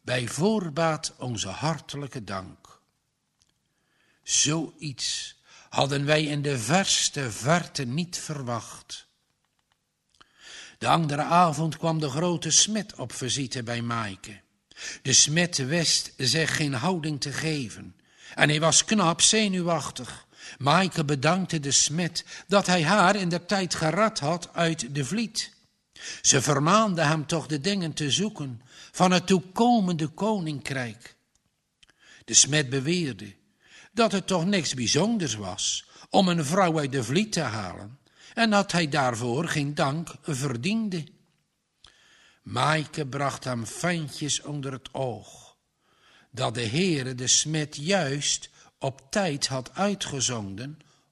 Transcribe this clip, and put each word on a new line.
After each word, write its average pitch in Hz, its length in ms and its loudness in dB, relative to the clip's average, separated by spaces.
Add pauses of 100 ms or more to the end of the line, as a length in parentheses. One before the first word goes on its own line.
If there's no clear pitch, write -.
Bij 123 280 -4
voorbaat 165 880 0
onze 117 320 -6
hartelijke 139 760 -6
dank. 92 560 -12 (1400)
Zoiets - 1120 -2 (320)
hadden 143 360 0
wij 156 200 4
in 147 180 -2
de 139 160 -2
verste 139 720 0
verte 143 540 0
niet 165 340 -4
verwacht." - 880 -8 (1700)
De 110 100 -2
andere 147 340 2
avond 160 540 2
kwam 160 240 -2
de 151 100 -2
grote 165 400 -2
smid 208 440 2
op 131 180 -10
visite 127 500 -6
bij 117 200 -4
Maaike. 113 580 -6 (600)
De 131 100 0
smid 170 440 4
wist 151 600 0
zich 139 400 0
geen 143 180 0
houding 156 460 -2
te 143 120 -6
geven 113 640 -6 (380)
en 151 140 4
hij 151 120 2
was 160 240 4
knap 170 360 2
zenuwachtig. 175 1040 0 (320)
Maaike 160 460 2
bedankte 156 560 0
de 139 100 -4
smid 160 540 0 (240)
dat 190 180 6
hij 180 180 4
haar 196 320 6
in 185 120 0
der 170 180 -2
tijd 190 280 0
gered 196 440 0
had 170 340 -2
uit 160 420 -2
de 143 100 0
Vliet. 208 480 -4 (680)
Ze 135 200 4
vermaande 165 600 4
hem 151 240 2
toch 156 200 -2
de 147 140 -4
dingen 175 320 -2
te 147 180 -2
zoeken 139 520 -4 (300)
van 185 180 6
het 180 160 4
toekomende 190 840 2
koninkrijk. 143 1080 -4 (1080)
De 170 100 -6
smid 143 360 4
beweerde 131 640 -2 (560)
dat 226 200 4
het 190 140 0
toch 175 180 2
niks 185 300 0
bijzonders 147 600 0
was 95 500 -6 (260)
om 190 180 4
een 170 160 2
vrouw 165 340 2
uit 139 140 -2
de 131 120 0
Vliet 175 280 0
te 175 80 0
halen 104 580 -6 (360)
en 226 160 2
dat 202 220 2
hij 170 160 2
daarvoor 127 600 0
geen 147 260 -2
dank 156 480 -2
verdiende. 156 840 -2 (1400)
Maaike 143 640 0
bracht 135 380 -4
hem 120 220 -4
fijntjes 156 760 -4
onder 143 300 -8
het - 220 -14
oog 123 600 -8 (760)
dat 123 240 -4
de 120 120 -2
Heere 135 480 0
de 123 120 -6
smid 151 500 0
juist 147 720 -2 (280)
op - 320 -6
tijd 165 360 0
had 131 280 -6
uitgezonden 127 1040 -4 (340)